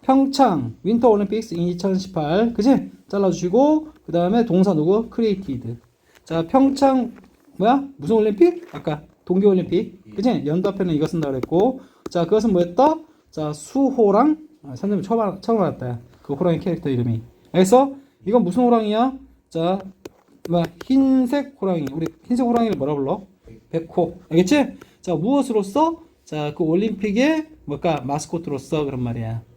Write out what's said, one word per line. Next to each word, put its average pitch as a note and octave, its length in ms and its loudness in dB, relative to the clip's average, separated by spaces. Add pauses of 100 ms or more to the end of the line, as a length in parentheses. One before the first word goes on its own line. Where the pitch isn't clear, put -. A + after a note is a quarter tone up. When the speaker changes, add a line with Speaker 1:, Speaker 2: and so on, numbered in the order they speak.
Speaker 1:
평창 B3+ 800 2
윈터 A#3 260 2
올림픽스 G#3+ 460 0
이천십팔. F3 1000 -2
그치? B3 340 2 (200)
잘라주시고 G3+ 800 0 (180)
그 - 40 -12
다음에 F3+ 340 2
동사 F#3 280 2
누구? F#3 380 0
크리에이티드. E3 680 -4 (460)
자, E3 240 -4
평창 C4+ 640 2 (440)
뭐야? C4 300 2 (100)
무슨 D#3 180 -2
올림픽? A3 580 2
아까 D3+ 300 -8 (220)
동계올림픽. F#3+ 840 0
Speaker 2:
예. - 80 -20
Speaker 1:
그치? G3 320 -2
연도 F3+ 220 -2
앞에는 F#3+ 260 -2
이거 D3 100 0
쓴다 D#3 240 -4
그랬고. F3 520 -2 (280)
자, F3 140 -2
그것은 G#3 300 2
뭐였다? F#3 460 2 (320)
자, D3+ 220 -6
수호랑, B3+ 840 2 (260)
아, C#3 120 -14
선생님 G3+ 260 -4
처음 A#3 180 -2
알-, G3+ 220 -4
처음 A3+ 200 0
알았다. B2+ 380 -4 (220)
그 - 120 -8
호랑이 E3 260 0
캐릭터 E3 300 -4
이름이. A#2+ 320 -2 (300)
알겠어? B3 440 4 (300)
이건 G#3+ 180 2
무슨 F#3 200 0
호랑이야? A#3 540 2 (320)
자, F3 300 -2 (680)
뭐야? E3+ 160 0 (200)
흰색 C4+ 760 2
호랑이. F3 300 -2
우리 D#3+ 160 -4 (160)
흰색 B3 220 0
호랑이를 A#3 320 0
뭐라 C#3 180 -2
불러? C#3 280 -4 (480)
백호. - 480 -4 (100)
알겠지? F#3 480 2 (240)
자, F3 140 -4
무엇으로서? C4 840 0 (220)
자, D3 320 -6
그 - 80 -2
올림픽의 A3 840 0 (180)
뭘까? D3 400 -4
마스코트로서 D3 800 -4
그런 C3 160 -6
말이야. A#2 420 -6 (140)